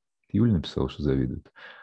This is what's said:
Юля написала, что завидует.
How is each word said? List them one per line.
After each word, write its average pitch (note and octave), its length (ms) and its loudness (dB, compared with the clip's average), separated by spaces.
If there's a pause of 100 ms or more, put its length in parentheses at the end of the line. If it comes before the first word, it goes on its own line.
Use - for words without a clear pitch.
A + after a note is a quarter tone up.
(320)
Юля A2 220 4
написала, D2 340 -2
что - 140 -10
завидует. C2+ 500 -2 (300)